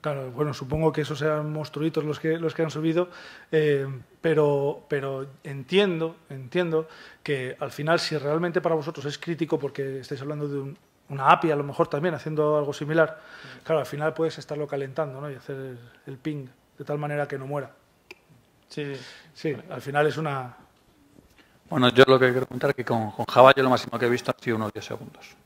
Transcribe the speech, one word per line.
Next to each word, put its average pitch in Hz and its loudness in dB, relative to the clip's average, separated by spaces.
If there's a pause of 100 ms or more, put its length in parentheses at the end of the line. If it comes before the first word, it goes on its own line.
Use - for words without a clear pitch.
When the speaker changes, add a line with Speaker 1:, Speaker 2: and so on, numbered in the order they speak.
Speaker 1:
Claro, 135 -6
bueno, 147 -2
supongo 151 0
que 151 -2
esos 143 -4
eran 151 0
monstruitos 151 -2
los 147 -4
que, 160 0
los 160 -2
que 165 0
han 156 -2
subido, 160 2 (440)
eh, 147 2 (340)
pero, 147 2
pero 139 -4 (160)
entiendo, 165 0 (120)
entiendo 160 -2 (340)
que 131 -4
al 135 -6
final, 160 2
si 156 -4
realmente 165 0
para 170 2
vosotros 147 -4
es 147 -6
crítico, 160 -2
porque 135 -6
estáis 127 -10
hablando 147 -6
de 143 -4
un, 139 -8 (320)
una 139 4
api, 170 6
a 147 4
lo 147 0
mejor 147 0
también 151 -2
haciendo 151 0
algo 143 -2
similar, 156 0 (440)
claro, 156 0
al 123 -4
final 151 -4
puedes 160 -2
estarlo 147 -8
calentando, 139 -6
¿no? 147 -10
Y 135 -12
hacer 135 -12
el, 131 -12 (280)
el 135 -12
ping 143 -8 (320)
de 147 -12
tal 147 -4
manera 147 -4
que 139 -8
no 135 -10
muera. 139 -6 (1000)
Speaker 2:
Sí, 143 -8
sí. 127 -14 (340)
Speaker 1:
Sí, 143 -4 (120)
al 127 -10
final 143 0
es 135 -2
una 139 -6 (1120)
Speaker 3:
Bueno, 123 4
yo 123 10
lo 131 6
que 127 6
quiero 127 -2
contar 135 -2
es - -2
que 123 -8
con, 113 -2
con 113 -4
Java 131 10
yo 135 2
lo 131 2
máximo 120 0
que 123 0
he 120 4
visto 120 0
han - -6
sido 117 -2
unos 107 -4
diez 104 -12
segundos - -14